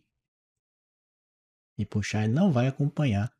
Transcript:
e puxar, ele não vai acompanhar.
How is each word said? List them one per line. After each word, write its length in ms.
e 80
puxar, 400
ele 80
não 180
vai 160
acompanhar. 720